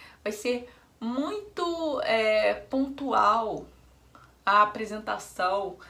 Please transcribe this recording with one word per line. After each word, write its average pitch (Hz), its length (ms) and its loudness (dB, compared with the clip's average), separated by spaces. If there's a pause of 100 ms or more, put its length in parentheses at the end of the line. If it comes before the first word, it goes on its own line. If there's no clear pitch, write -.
(240)
vai 214 80 -4
ser 240 360 -4 (300)
muito, 330 1040 -4
é, 214 540 2
pontual 226 1120 0 (800)
a 202 180 6
apresentação 202 1160 -2 (120)